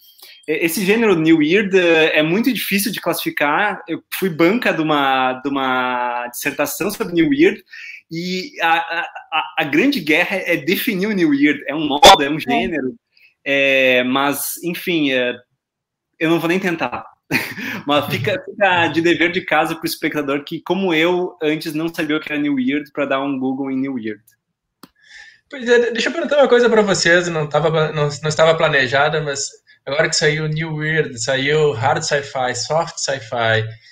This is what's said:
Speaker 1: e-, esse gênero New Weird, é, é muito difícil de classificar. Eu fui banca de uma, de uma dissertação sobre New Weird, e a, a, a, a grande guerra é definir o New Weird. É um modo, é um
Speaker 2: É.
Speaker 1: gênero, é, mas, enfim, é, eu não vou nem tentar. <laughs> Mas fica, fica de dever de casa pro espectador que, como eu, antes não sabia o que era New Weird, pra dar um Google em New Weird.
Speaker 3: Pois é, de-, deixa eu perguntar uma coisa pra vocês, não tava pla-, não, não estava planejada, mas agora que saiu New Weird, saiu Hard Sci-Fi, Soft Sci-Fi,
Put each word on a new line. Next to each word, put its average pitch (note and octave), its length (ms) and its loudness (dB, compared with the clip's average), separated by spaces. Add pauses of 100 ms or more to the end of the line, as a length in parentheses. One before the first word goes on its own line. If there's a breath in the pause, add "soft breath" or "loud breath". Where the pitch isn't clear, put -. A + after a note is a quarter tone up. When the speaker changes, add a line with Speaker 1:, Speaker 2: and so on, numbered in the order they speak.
(480 loud breath)
Speaker 1:
e-, D#3 180 0
esse F3 180 -2
gênero G#3 320 4
New D#3+ 220 4
Weird, F#3 400 2
é, E3 420 4
é D3+ 40 4
muito G#3 280 0
difícil G3+ 400 -2
de - 100 -8
classificar. E3 880 -2
Eu E3 160 -8 (140)
fui F#3+ 120 -2
banca F3+ 440 2
de D#3+ 80 -2
uma, C3+ 520 2
de B2+ 160 -8
uma B2+ 800 -2
dissertação D3 600 -4
sobre G3 240 -6
New E3 160 4
Weird, E3 340 2 (480 loud breath)
e F3+ 400 -6 (100)
a, E3 160 2
a, E3 220 -6 (340)
a, D#3 100 -2 (160)
a D#3+ 40 0
grande G3 360 2
guerra E3 380 0
é F3 200 -2
definir F#3 500 -2
o A3 40 -2
New F3 180 2
Weird. C#3+ 380 2
É C#3 80 -6
um D#3 120 -4
modo, D3 340 8
é C#3 80 0
um D#3 80 -2
Speaker 2:
É. - 20 -6
Speaker 1:
gênero, C#3+ 540 -2 (500 soft breath)
é, C3+ 600 4
mas, C#3 500 -2 (100)
enfim, E3+ 480 -2
é, B2 240 -2 (840)
eu D#3+ 100 0
não E3 100 2
vou D#3+ 100 -2
nem F#3 100 0
tentar. D#3+ 460 -4 (240)
<laughs> - 580 -6
Mas C#3+ 180 2
fica, - 400 -4
fica F3+ 440 0
de D#3 120 0
dever E3 300 2
de F3+ 100 -4
casa D#3+ 340 0
pro E3 120 -8
espectador C#3+ 560 -4
que, D#3 180 -10
como F#3 320 -2
eu, F3 480 0
antes D#3 320 -2
não D#3+ 180 -4
sabia D#3 260 -2
o - 20 -6
que D3+ 120 -10
era D3 80 -4
New D3 140 -2
Weird, C#3 400 -2
pra C#3+ 120 -4
dar C#3 140 -2
um C#3 200 -4
Google C3+ 320 -4
em C3 80 -4
New C3+ 160 -4
Weird. G#2+ 260 -8 (1300 loud breath)
Speaker 3:
Pois B3+ 180 -10
é, A#3+ 120 6
de-, A#3 120 2
deixa A#3 180 -2
eu B3+ 40 -4
perguntar D4+ 240 -2
uma C4+ 100 6
coisa A#3+ 220 4
pra G#3+ 120 6
vocês, F3 460 4
não D#3 200 -2
tava D#3 240 2
pla-, D#3 200 2
não, D3+ 120 -2 (180)
não D#3 80 -2
estava D#3+ 260 4
planejada, D3 680 2
mas C#3+ 280 -6 (360 soft breath)
agora D3+ 240 0
que D#3 60 -4
saiu D#3 320 0
New D#3 280 -4
Weird, D3+ 440 -2
saiu C#3+ 540 2
Hard C#3+ 300 0
Sci-Fi, C3+ 520 -2
Soft D#3+ 440 -4
Sci-Fi, A2+ 640 -2 (280 loud breath)